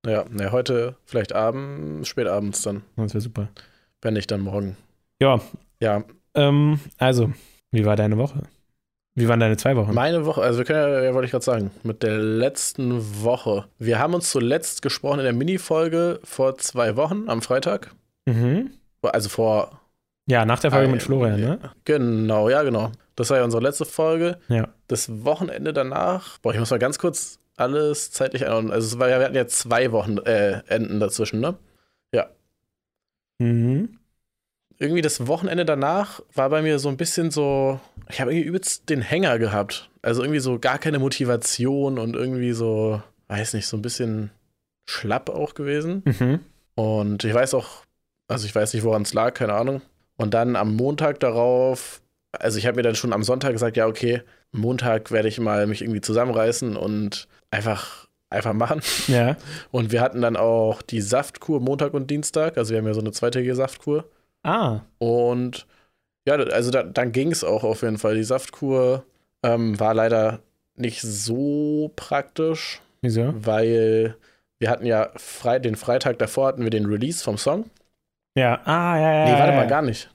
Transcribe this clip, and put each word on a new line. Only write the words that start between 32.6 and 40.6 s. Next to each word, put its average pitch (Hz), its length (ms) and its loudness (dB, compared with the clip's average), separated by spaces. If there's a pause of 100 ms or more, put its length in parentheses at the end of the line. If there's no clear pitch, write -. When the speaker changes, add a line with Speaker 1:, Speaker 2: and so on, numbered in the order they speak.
Speaker 2:
Mhm. 120 600 0 (800)
Speaker 1:
Irgendwie 160 240 0
das 147 240 -2
Wochenende 170 380 0
danach 156 560 0 (140)
war 135 160 2
bei 156 120 2
mir 156 160 2
so 143 100 -2
ein 135 80 -2
bisschen 165 360 -2
so, 135 480 0 (300)
ich - 100 -8
habe 127 120 0
irgendwie 165 160 0
übelst - 400 -4
den 139 140 0
Hänger 147 380 2
gehabt. 101 500 -2 (120)
Also 117 200 0
irgendwie 151 180 0
so 127 200 -2